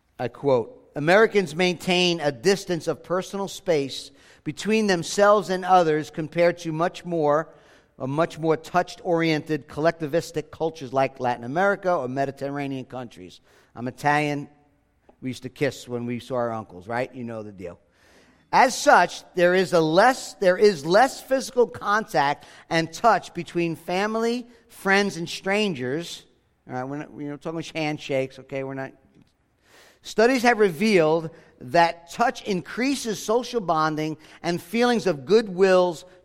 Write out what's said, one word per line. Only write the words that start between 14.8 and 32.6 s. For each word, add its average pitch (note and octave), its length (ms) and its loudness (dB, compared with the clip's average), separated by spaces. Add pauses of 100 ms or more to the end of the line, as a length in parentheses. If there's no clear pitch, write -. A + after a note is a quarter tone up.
We C3 80 -8
used B2 140 -10
to B2+ 60 -14
kiss - 380 -4
when A#2+ 200 -8
we A#2+ 120 -6
saw B2+ 180 -8
our A#2 140 -2
uncles, F#2+ 360 -12
right? B2 260 -6
You C3 100 -12
know A#2 200 -10
the G#2+ 80 -16
deal. F2+ 280 -14 (760)
As A3+ 240 6
such, - 460 4 (100)
there F3+ 200 4
is F#3 180 2
a E3+ 80 4
less, F#3 540 2
there F3+ 240 2
is F#3 280 4
less A3 360 4
physical B3 460 0
contact G3 760 -2 (240)
and E3 220 0
touch - 420 2
between E3+ 440 -4
family, A3+ 680 -4 (220)
friends, G3 480 0
and E3 140 -8
strangers. E3+ 960 -4 (420)
All C3 60 -12
right, B2+ 100 -6
we're C#3 140 -8
not, D3+ 200 -12
you D3 120 -10
know, D3 80 -10
talking E3 260 -8 (100)
handshakes, D3 680 -4
okay? C3+ 260 -10
We're C3+ 80 -10
not. C3+ 180 -10 (1120)
Studies A#3+ 400 2
have A#3+ 180 2
revealed E3+ 680 2 (320)
that E3 500 0
touch B3 300 -2
increases A3 840 -4